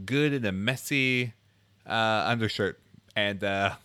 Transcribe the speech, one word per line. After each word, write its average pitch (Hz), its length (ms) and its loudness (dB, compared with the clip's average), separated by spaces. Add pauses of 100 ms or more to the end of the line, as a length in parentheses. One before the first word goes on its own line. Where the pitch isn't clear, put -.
good 143 280 2
in 127 120 -2
a 98 60 0
messy, 123 840 0 (560)
uh, 110 380 2
undershirt. 110 520 0 (360)
And, 101 280 -2
uh, 98 280 2 (140)